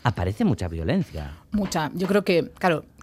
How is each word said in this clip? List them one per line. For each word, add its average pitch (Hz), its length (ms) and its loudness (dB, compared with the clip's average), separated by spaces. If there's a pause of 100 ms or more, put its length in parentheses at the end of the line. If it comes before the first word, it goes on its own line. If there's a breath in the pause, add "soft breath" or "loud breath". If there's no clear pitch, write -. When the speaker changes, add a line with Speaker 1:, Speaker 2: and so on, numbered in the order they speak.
Speaker 1:
aparece 104 420 0
mucha 104 240 0
violencia. 82 640 -4 (180)
Speaker 2:
Mucha. 185 420 -2
Yo 180 140 -2
creo 196 160 2
que, 170 340 2
claro, 165 280 2 (180)